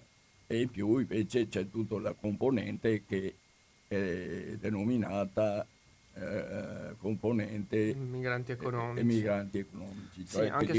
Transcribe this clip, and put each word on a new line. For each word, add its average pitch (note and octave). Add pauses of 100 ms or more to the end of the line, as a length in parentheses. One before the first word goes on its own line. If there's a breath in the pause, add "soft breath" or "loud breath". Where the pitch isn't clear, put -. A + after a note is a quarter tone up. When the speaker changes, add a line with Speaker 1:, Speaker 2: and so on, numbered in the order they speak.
(480)
Speaker 1:
e A#2
in B2+
più G#2
invece A2
c'è G2
tutta A2
la G#2
componente G#2
che F#2+ (520)
è F2+
denominata, G#2 (520)
eh, F2+
componente G#2+
Speaker 2:
Migranti B2+
Speaker 1:
eh, A#2+
Speaker 2:
economici. A#2+
Speaker 1:
migranti G#2
economici, G2
Speaker 2:
Sì, -
Speaker 1:
cioè G#2+
che G#2
Speaker 2:
anche C#3+
su -